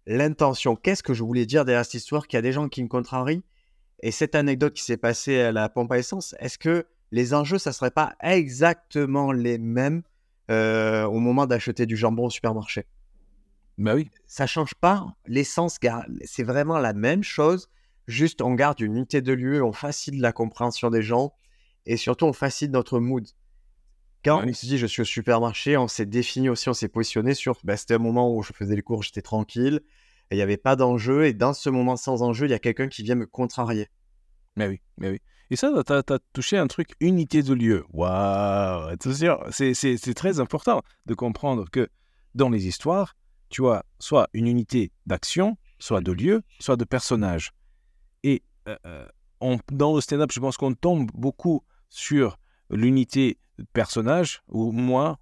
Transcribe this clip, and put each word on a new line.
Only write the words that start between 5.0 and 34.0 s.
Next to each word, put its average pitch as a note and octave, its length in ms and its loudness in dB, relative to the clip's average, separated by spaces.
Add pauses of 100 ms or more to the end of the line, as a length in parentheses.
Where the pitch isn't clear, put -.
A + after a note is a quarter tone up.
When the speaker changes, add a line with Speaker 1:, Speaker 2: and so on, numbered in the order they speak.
Speaker 1:
à A#2 120 2
la A2 160 0
pompe A#2+ 240 -2
à B2 60 2
essence, F3+ 420 -6
est-ce - 180 -10
que E3 280 0 (260)
les B2 220 0
enjeux, D3 240 0
ça D3 140 -4
serait B2+ 200 -2
pas D#3 280 0
exactement C#3+ 1080 0
les A#2+ 280 0
mêmes, B2+ 440 -2 (480)
euh, A2 540 2
au A2 160 0
moment B2+ 260 2
d'acheter A#2+ 400 0
du A2 100 -2
jambon A2+ 300 0
au A#2 40 -4
supermarché ? A2 560 -4 (920)
Speaker 2:
Bah G#2+ 160 2
oui. D3+ 160 0 (160)
Speaker 1:
Ça C#3 200 -2
change D3+ 280 -4
pas F#3+ 400 2 (120)
l'essence, C#3+ 520 -2
gar-, A#2 280 -2 (180)
c'est - 180 -8
vraiment D3 360 0
la A#2 140 0
même B2+ 300 2
chose. F3 460 0 (380)
Juste, C3+ 360 0
on B2 120 2
garde C#3 260 2
une G#2+ 160 -2
unité C3 260 -2
de B2+ 100 0
lieu, C3 300 0
on A2+ 100 2
facilite C#3+ 480 -8
la A#2 120 2
compréhension A#2 580 -2
des A2+ 120 2
gens A#2+ 300 0 (540)
et A#2 100 0
surtout, - 280 0
on D3+ 80 4
facilite C#3 400 -4
notre B2+ 260 0
mood. A#2+ 300 -2 (960)
Quand D#3 180 4
Speaker 2:
Oui. B2+ 80 0
Speaker 1:
on A#2 40 -4
se A#2+ 120 -10
dit, « C3+ 120 0
Je A#2 80 2
suis A#2 160 -4
au - 20 0
supermarché », A#2 760 0
on A#2+ 100 2
s'est G#2+ 180 -4
défini B2 420 0
aussi, A#2+ 200 -2
on A#2+ 60 0
s'est G#2+ 140 -4
positionné A2+ 460 0
sur, - 300 -2
bah, G2+ 120 0
c'était - 180 0
un A2+ 40 4
moment A#2 360 2
où G#2+ 80 -2
je - 100 -12
faisais G2+ 240 -2
les G#2 60 -2
cours, G#2+ 200 -4
j'étais - 200 -8
tranquille, A#2+ 580 -2 (500)
et G2 40 -2
il - 20 -2
n'y G2+ 60 2
avait G2+ 140 2
pas C3 200 2
d'enjeu. B2+ 500 4
Et C3 60 4
dans A#2+ 220 2
ce - 160 -4
moment B2+ 260 0
sans B2 260 -4
enjeu, B2 240 0
il C#3 40 -2
y B2 40 2
a G#2+ 40 0
quelqu'un B2+ 300 -2
qui A2 140 -12
vient A#2 120 0
me A#2 120 0
contrarier. A#2 600 -4 (680)